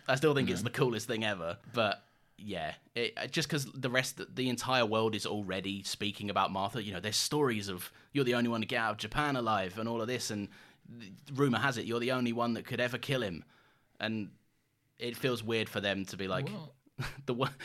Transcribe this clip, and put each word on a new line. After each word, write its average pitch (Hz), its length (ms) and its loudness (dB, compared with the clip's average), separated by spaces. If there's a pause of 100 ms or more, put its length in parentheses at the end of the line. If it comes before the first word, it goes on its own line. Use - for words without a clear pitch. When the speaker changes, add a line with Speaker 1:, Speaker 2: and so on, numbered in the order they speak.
Speaker 1:
I - 80 4
still 147 180 6
think 135 160 2
it's - 120 0
Speaker 2:
Mm-hmm. 110 40 0
Speaker 1:
the 120 60 -2
coolest 113 360 0
thing 113 160 -2
ever. 87 360 -2 (120)
But 110 320 0 (360)
yeah, 87 340 -4 (220)
it, 117 200 0
uh, - 120 -6
just 147 220 0
'cause 139 260 -2
the 127 160 -4
rest, 127 280 0 (160)
the 127 140 0
entire 123 380 2
world 110 260 4
is 101 140 0
already 98 560 -2
speaking 104 480 -4
about 98 200 4
Martha. 101 320 -2
You 101 100 -6
know, 87 60 -4
there's 107 160 -2
stories 117 540 2
of, 87 220 -6 (200)
"You're 139 140 2
the 120 80 4
only 120 160 4
one 117 120 0
to 107 60 -2
get 123 140 0
out 113 120 2
of 107 40 -10
Japan 143 380 0
alive," 107 420 2
and 113 100 -4
all 117 140 -2
of 110 60 -2
this, 120 240 -2
and 101 180 -4 (500)
th-, 98 120 -16 (240)
rumor 127 240 4
has 127 180 2
it 101 80 -2
you're 113 140 0
the 120 120 2
only 123 220 2
one 117 220 2
that 98 100 -6
could 120 160 -4
ever 123 160 0
kill 135 240 0
him. 85 240 -4 (540)
And 110 320 -2 (680)
it 120 180 -4
feels 120 260 0
weird 110 260 0
for 110 120 -4
them 98 240 0
to 92 120 -8
be 95 100 -2
like, 95 200 0
Speaker 2:
Well 196 260 -8 (240)
Speaker 1:
<laughs> - 280 -6
the 127 80 0
wo-, 131 140 0 (160)